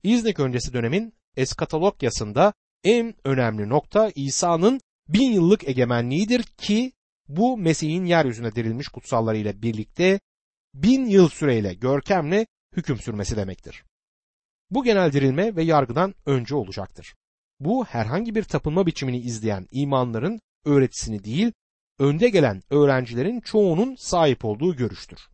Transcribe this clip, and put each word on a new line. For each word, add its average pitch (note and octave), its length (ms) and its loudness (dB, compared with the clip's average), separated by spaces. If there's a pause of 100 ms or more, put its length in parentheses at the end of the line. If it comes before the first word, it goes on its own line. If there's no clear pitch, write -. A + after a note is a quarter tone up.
İznik A3 380 0
öncesi B2+ 320 -2
dönemin C#3 420 -2 (220)
eskatologyasında C#3+ 1160 0 (320)
en A#3 300 2 (100)
önemli A2+ 440 0
nokta F#3+ 460 0
İsa'nın E3+ 680 0 (280)
bin A#3 240 2
yıllık F#3+ 360 4
egemenliğidir C3 760 0
ki A#3 500 -2 (360)
bu A3+ 300 0
Mesih'in E3 460 -2
yeryüzüne B2 500 0
dirilmiş A2+ 340 -4
kutsallarıyla A2 720 -4
birlikte A#2 580 -2 (540)
bin B3 320 2
yıl G3 220 8
süreyle A2+ 460 0
görkemle D3 720 0 (300)
hüküm D3+ 200 -4
sürmesi G#2+ 400 -6
demektir. F#2+ 480 -10 (840)
Bu B3 140 -2
genel G3 280 4
dirilme C#3+ 440 0
ve E3 60 0
yargıdan D#3 520 2 (120)
önce C3+ 280 -2
olacaktır. G2 600 -8 (460)
Bu A3 240 -2
herhangi D#3 500 -4
bir G#3+ 80 0
tapınma D#3+ 440 -2
biçimini C3 320 -4
izleyen A2 520 -6
imanların C3+ 680 -2 (240)
öğretisini B2 600 0
değil, E3+ 280 -2 (460)
önde D3+ 300 2
gelen C3+ 420 2
öğrencilerin C#3 680 0
çoğunun G#3 540 0
sahip D#3+ 500 0
olduğu B2 320 -2
görüştür. G2+ 440 -6 (140)